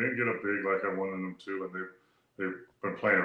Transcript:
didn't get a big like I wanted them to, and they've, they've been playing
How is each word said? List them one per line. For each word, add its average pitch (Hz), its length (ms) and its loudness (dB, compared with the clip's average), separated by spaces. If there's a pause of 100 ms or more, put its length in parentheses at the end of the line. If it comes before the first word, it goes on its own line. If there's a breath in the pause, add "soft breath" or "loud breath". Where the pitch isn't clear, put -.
didn't 123 160 2
get 120 120 2
a 113 60 2 (100)
big 101 200 0
like 98 200 2
I 95 100 0
wanted 95 180 -2
them 92 240 -4 (100)
to, 95 180 -4
and 90 80 -8
they've, 92 220 -8 (420)
they've 92 240 -4 (220)
been 95 140 -2
playing 98 280 6